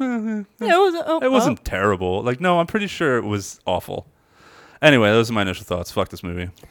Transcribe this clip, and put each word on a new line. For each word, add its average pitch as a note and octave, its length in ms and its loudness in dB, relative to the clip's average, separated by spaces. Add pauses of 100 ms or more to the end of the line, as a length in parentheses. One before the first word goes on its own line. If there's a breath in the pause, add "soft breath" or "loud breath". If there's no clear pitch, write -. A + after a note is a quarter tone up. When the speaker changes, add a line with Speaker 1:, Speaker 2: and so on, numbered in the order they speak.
Speaker 1:
"Eh, C4 40 -4
eh, C4 40 -2
eh." A3 340 -4 (240)
Speaker 2:
Yeah, E4 80 4
it F4 40 6
was, F4 280 2
oh, D#4+ 160 0
Speaker 1:
It C4 80 2
wasn't B3+ 300 2
Speaker 2:
oh. - 40 -20
Speaker 1:
terrible. F#2+ 580 0
Like, B2+ 180 -2
no, F3 200 2
I'm E3+ 60 0
pretty G#3 200 -4
sure C#3+ 320 0
it G#2+ 60 -4
was G#2 420 -6
awful. F#2 400 -4 (760 soft breath)
Anyway, B2+ 300 6
those A2+ 180 4
are A#2 60 -4
my G#2+ 80 0
initial F#2 220 -4
thoughts. F2+ 260 -6
Fuck F#2+ 180 -2
this - 140 -16
movie. F2 260 -8 (220)